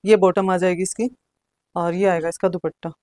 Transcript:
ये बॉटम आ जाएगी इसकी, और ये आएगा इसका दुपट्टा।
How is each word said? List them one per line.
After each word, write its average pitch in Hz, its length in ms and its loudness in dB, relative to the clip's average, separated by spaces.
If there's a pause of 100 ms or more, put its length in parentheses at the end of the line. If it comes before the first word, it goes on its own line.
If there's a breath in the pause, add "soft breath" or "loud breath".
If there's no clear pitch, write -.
ये 214 140 6
बॉटम 190 340 2
आ 185 60 2
जाएगी 180 260 0
इसकी, 220 260 -4 (640)
और 170 180 -2
ये 185 140 0
आएगा 170 220 0
इसका 180 200 -2
दुपट्टा। 165 420 -8 (120)